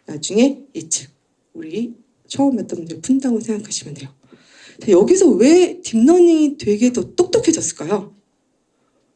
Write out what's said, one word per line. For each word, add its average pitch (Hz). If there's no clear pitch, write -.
나중에 202
예측, -
우리 175
처음 277
했던 -
문제를 165
푼다고 262
생각하시면 208
돼요. 131
자, 226
여기서 285
왜 285
딥러닝이 311
되게 208
더 190
똑똑해졌을까요? 208